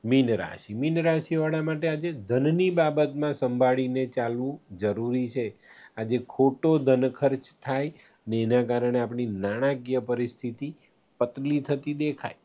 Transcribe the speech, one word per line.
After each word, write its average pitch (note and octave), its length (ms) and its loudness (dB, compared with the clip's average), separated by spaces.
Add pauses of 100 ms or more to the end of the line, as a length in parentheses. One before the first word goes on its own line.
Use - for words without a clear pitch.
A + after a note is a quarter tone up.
મીન A#2+ 300 4
રાશિ, F2 380 -8
મીન D#3 280 -2
રાશિવાળા D#3+ 600 0
માટે D#3 260 -2
આજે D#3 240 -4
ધનની C#3+ 580 2
બાબતમાં D3+ 640 2
સંભાળીને B2+ 720 2
ચાલવું B2 720 -4
જરૂરી A#2 500 0
છે. A#2 280 -4 (420)
આજે A2+ 200 -2
ખોટો C3+ 600 2
ધન C3 320 4
ખર્ચ C3+ 360 0 (160)
થાય C#3 320 -4 (340)
ને A2+ 140 0
એના A#2+ 220 4
કારણે A#2+ 360 0
આપણી A#2+ 260 -4
નાણાકીય A#2+ 760 -2
પરિસ્થિતિ A#2+ 760 -6 (420)
પતલી C#3 420 0
થતી C#3+ 340 -4
દેખાય. D3 520 -4